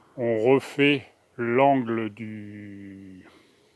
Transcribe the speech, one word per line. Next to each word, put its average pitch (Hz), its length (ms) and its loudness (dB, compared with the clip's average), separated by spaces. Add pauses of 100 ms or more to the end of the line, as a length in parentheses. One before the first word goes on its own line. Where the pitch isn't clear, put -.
(160)
ont 117 220 0
refait 135 680 2 (300)
l'angle 120 720 2
du, 104 1160 -14 (500)